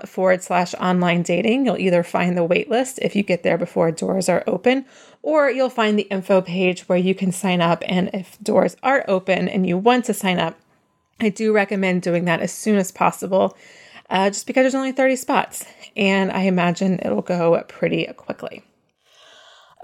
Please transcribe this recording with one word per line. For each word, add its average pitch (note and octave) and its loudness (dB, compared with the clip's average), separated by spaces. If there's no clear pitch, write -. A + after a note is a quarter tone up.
forward F#3 0
slash F3+ -2
online F3+ 0
dating. A3+ 0
You'll G#3 0
either F3 2
find F3 -2
the E3+ 2
wait F3+ 0
list B3+ -2
if - -2
you G3+ 0
get F3 -2
there F3 2
before F3 0
doors F#3 -2
are F3 0
open, C4 0
or D4 2
you'll B3+ 0
find G#3+ 2
the G3+ -2
info F#3+ 0
page F3+ -2
where F#3 2
you F#3 2
can F#3 -2
sign F3+ -2
up. E3+ 2
And F3+ 0
if - -10
doors F#3+ 2
are C4 2
open F#3 0
and F#3 0
you F3+ 0
want A#3+ 2
to G#3+ -2
sign F3+ -2
up, E3 -4
I A3 0
do G#3+ 0
recommend F#3+ 0
doing E3+ 0
that E3 0
as - -4
soon G#3+ 0
as F#3+ 0
possible, F#3+ -2
uh, F#3+ 0
just D4 -6
because C4 2
there's C4 2
only C4+ -2
thirty C4 2
spots, - -2
and G3 2
I F#3+ -2
imagine F3+ 0
it'll G#3 -2
go E3+ 2
pretty E3 -2
quickly. - -12